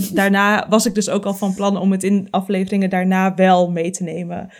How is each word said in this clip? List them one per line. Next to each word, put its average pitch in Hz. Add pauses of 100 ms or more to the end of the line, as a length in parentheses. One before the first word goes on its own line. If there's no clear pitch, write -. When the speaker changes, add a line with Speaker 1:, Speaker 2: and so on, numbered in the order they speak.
Speaker 1:
<laughs> 196
Speaker 2:
daarna 202
was 220
ik 202
dus 208
ook 202
al 202
van 190
plan 202
om 190
het 190
in 196
afleveringen 190
daarna 185
wel 180
mee 170
te 185
nemen. 175 (100)